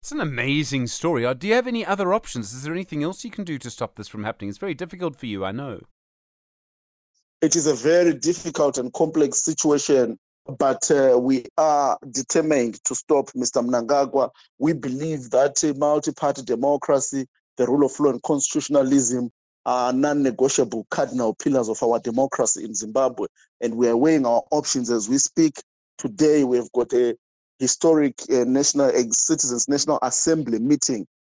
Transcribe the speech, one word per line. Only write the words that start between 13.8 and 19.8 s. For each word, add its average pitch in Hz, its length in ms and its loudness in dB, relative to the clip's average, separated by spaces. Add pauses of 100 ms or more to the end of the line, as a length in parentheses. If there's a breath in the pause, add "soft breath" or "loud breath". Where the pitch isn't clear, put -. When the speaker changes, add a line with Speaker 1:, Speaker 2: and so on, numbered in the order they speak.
Speaker 2:
We 151 140 0
believe 139 580 -6
that, 135 320 2
uh, 156 160 0
multi-party 147 640 0
democracy, 135 840 0 (300)
the 123 100 2
rule 139 180 4
of - 160 -2
law 147 100 4
and 120 120 -4
constitutionalism 135 1080 0 (360)
are 123 260 0